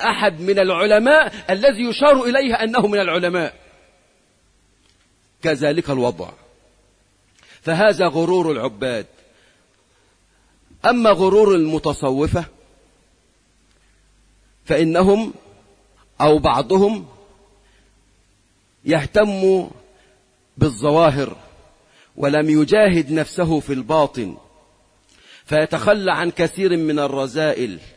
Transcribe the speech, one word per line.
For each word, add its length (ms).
أحد 400
من 180
العلماء 760
الذي 340
يشار 400
إليه 320
أنه 320
من 120
العلماء، 540
كذلك 460
الوضع. 400
فهذا 460
غرور 440
العباد. 540
أما 240
غرور 460
المتصوفة 920
فإنهم 680
أو 180
بعضهم 680
يهتم 840
بالظواهر 800
ولم 340
يجاهد 600
نفسه 480
في 140
الباطن، 640
فيتخلى 640
عن 200
كثير 460
من 220
الرذائل، 800